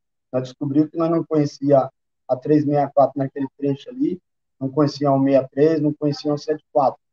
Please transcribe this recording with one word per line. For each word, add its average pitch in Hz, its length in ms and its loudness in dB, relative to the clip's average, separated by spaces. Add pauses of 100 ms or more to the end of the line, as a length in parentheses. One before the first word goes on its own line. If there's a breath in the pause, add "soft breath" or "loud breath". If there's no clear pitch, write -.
(320)
Nós 127 120 -2
descobrimos 143 460 -2
que 165 60 -10
nós 165 140 0
não 165 140 0
conhecia 139 680 0 (380)
a 127 80 0
três 147 280 2
meia 143 240 0
quatro 139 300 2
naquele 135 300 -6 (100)
trecho 139 320 -4
ali, 151 300 -4 (400)
não 135 100 -4
conhecia 143 380 0
a 135 40 4
um 135 60 2
meia 135 300 2
três, 151 320 2
não 147 120 0
conhecia 147 380 -4
a 147 40 0
um 147 40 -6
sete 156 340 -6
quatro. 135 260 0 (140)